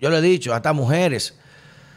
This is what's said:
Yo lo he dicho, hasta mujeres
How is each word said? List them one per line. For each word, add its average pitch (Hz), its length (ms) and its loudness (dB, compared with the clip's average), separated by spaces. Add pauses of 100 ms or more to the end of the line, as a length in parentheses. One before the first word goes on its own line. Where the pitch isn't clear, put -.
Yo 139 80 0
lo 165 80 2
he 156 60 2
dicho, 170 320 0
hasta 117 180 -2
mujeres 147 640 -2 (580)